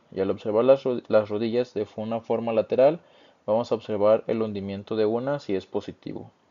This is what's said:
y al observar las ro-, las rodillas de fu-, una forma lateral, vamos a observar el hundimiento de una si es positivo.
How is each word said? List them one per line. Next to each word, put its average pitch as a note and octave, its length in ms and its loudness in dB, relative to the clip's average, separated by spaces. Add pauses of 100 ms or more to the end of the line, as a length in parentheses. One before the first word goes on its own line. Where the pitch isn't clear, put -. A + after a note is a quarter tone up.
(140)
y F#2 60 -2
al F#2+ 100 0
observar G#2+ 340 0
las C3+ 200 4
ro-, B2 240 -4
las G#2+ 200 2
rodillas A2+ 460 -2
de G#2 120 -4
fu-, - 160 -10
una A2+ 180 -6
forma A#2 320 -2
lateral, B2 480 2 (460)
vamos A#2 260 0
a - 20 2
observar G#2+ 540 2
el A2+ 140 0
hundimiento G2+ 520 -6
de G#2+ 120 2
una C3 340 -2
si G2 160 -4
es F#2 100 -6
positivo. - 640 -10 (200)